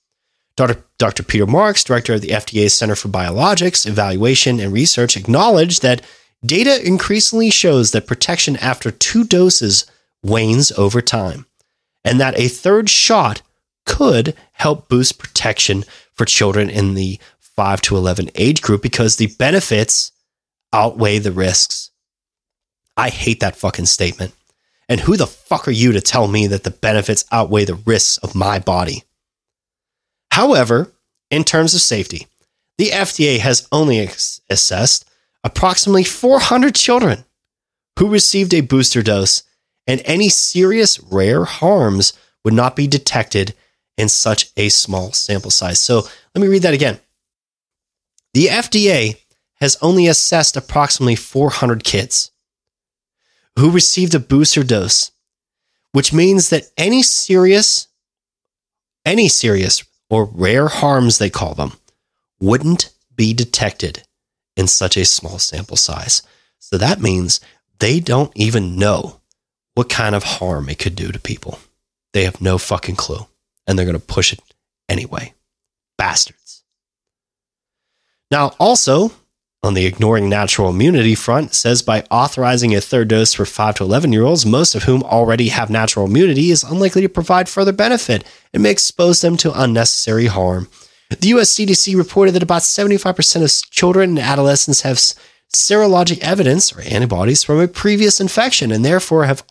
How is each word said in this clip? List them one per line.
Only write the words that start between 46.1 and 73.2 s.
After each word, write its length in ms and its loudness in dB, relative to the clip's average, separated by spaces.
let 80 -2
me 60 2
read 160 2
that 120 2
again. 260 -2
The 140 4
F 220 -2
D 220 2
A 240 -2
has 260 0
only 240 4
assessed 500 0
approximately 600 0
four 340 -2
hundred 320 -2
kids 480 -4
who 100 6
received 460 2
a 60 2
booster 420 2
dose, 480 0
which 220 0
means 380 4
that 260 -2
any 260 0
serious, 840 2
any 240 2
serious 540 0
or 180 2
rare 420 0
harms, 500 2
they 120 0
call 240 -6
them, 180 -8
wouldn't 520 0
be 180 0
detected 720 -6
in 120 0
such 320 0
a 80 0
small 320 -4
sample 400 -6
size. 440 -4
So 180 -8
that 240 -2
means 400 -2
they 220 0
don't 340 -2
even 420 -2
know 460 -2
what 140 -2
kind 260 -2
of 100 -2
harm 440 -6
it 100 -10
could 160 -6
do 160 -8
to 80 -10
people. 400 -12
They 120 0
have 180 -6
no 160 0
fucking 380 -6
clue, 300 -10